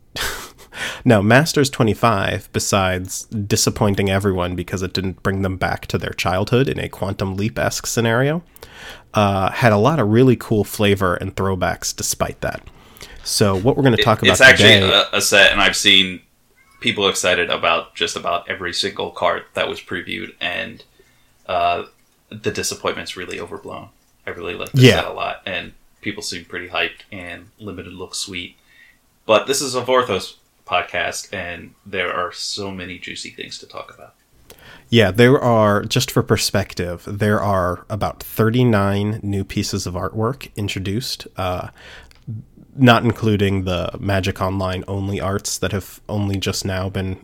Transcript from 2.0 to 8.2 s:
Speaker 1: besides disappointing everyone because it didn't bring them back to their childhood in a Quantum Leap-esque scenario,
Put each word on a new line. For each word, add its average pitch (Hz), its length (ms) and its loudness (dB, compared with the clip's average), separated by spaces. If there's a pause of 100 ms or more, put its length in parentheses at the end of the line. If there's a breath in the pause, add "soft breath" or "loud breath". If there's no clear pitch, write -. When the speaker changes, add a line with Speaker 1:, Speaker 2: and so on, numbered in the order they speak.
Speaker 1:
besides 92 720 -2
disappointing 101 840 0
everyone 92 460 0
because 90 280 -6
it 90 100 -6
didn't 92 300 -4
bring 98 200 0
them 95 140 -2
back 92 320 -4
to 95 100 -2
their 92 140 -6
childhood 104 560 0
in - 100 -4
a 87 100 -4
Quantum 95 480 -6
Leap-esque 101 500 -4
scenario, 127 560 0 (680 loud breath)